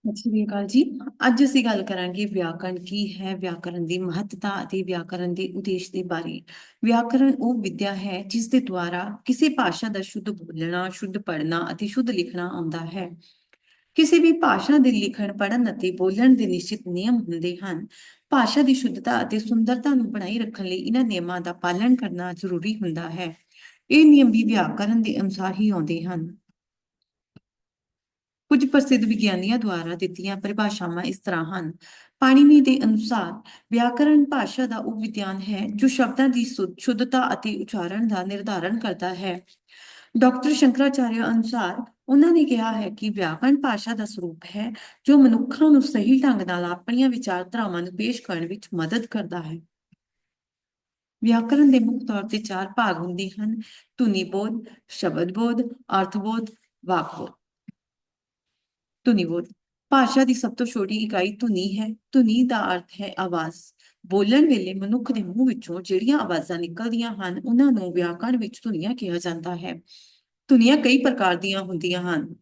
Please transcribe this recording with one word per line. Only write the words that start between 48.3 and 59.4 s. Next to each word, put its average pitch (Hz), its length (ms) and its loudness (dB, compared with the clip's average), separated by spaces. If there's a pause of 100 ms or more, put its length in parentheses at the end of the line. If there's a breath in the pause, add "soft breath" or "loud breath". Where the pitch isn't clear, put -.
ਵਿੱਚ 196 280 -12
ਮਦਦ 180 320 -2
ਕਰਦਾ 175 360 -6
ਹੈ। 160 160 -10 (1700)
ਵਿਆਕਰਣ 240 460 4
ਦੇ 254 80 6
ਮੁੱਖ 226 260 0
ਤੌਰ 208 240 -6
ਤੇ 214 100 -4
ਚਾਰ 190 280 -6 (100)
ਭਾਗ 196 220 0
ਹੁੰਦੇ 180 320 -6
ਹਨ, 220 300 -6 (360 loud breath)
ਧੁਨੀ 196 280 0
ਬੋਧ, 220 400 -6 (240 loud breath)
ਸ਼ਬਦ 175 440 -4
ਬੋਧ, 233 300 -2 (380)
ਅਰਥ 185 160 -4
ਬੋਧ, 220 300 -4 (400)
ਵਾਕ 175 320 -4
ਬੋਧ। - 120 -12 (1700)
ਧੁਨੀ 208 200 4
ਬੋਧ। 170 200 -4 (440)